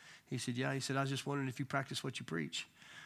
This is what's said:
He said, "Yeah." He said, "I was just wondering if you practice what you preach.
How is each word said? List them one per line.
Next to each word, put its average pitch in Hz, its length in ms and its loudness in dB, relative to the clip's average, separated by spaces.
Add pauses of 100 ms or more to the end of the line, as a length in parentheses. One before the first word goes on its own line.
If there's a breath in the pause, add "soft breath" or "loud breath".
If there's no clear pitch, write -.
(260 loud breath)
He 127 120 -2
said, 120 180 0
"Yeah." 135 180 4
He 135 60 0
said, 135 160 2
"I 139 60 8
was 135 80 2
just 135 160 0
wondering 139 220 2
if 123 100 -2
you 143 60 0
practice 135 380 0
what 135 160 -2
you - 80 -8
preach. - 400 0 (400 loud breath)